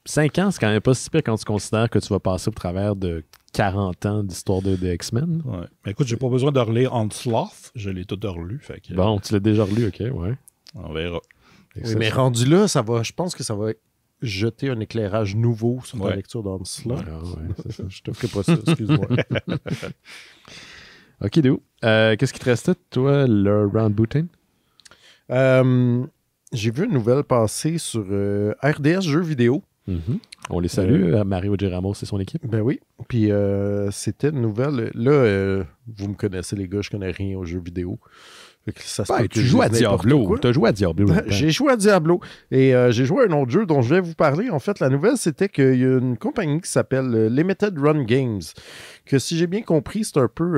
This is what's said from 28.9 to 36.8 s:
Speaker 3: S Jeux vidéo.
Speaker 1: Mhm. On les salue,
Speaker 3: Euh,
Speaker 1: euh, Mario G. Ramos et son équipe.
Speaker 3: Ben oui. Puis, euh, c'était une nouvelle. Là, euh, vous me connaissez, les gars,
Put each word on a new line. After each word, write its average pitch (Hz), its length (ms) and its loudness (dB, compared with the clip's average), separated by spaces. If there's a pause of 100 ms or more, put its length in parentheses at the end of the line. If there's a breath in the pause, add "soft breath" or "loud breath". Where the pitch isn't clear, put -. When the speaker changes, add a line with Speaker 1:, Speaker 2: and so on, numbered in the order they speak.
Speaker 3:
S 190 140 0
Jeux 151 160 0
vidéo. 143 420 0 (240)
Speaker 1:
Mhm. 92 320 -4 (300)
On 90 100 -2
les 87 80 0
salue, 95 460 0
Speaker 3:
Euh, 107 60 2
Speaker 1:
euh, 104 40 2
Mario 98 340 -2
G. 98 100 0
Ramos 92 260 -4
et - 120 -14
son 101 140 -6
équipe. 98 280 -8
Speaker 3:
Ben 107 140 -2
oui. 127 180 -2 (280)
Puis, 107 240 2
euh, 101 600 0
c'était - 380 -4
une 147 120 -4
nouvelle. 117 520 -2
Là, 117 180 0
euh, 98 520 2 (320)
vous 98 140 -6
me 98 60 -6
connaissez, 92 400 -6
les 98 120 -4
gars, 98 140 -4